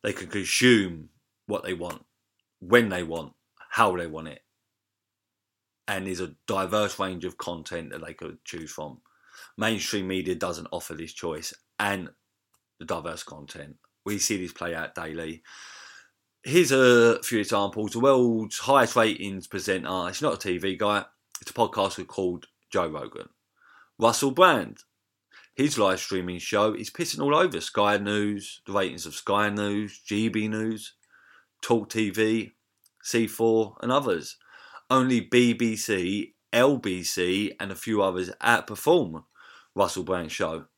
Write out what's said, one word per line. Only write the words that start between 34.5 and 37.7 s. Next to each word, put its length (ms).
Only 340
B 320
B 220
C, 600
L 240
B 240
C 580
and 120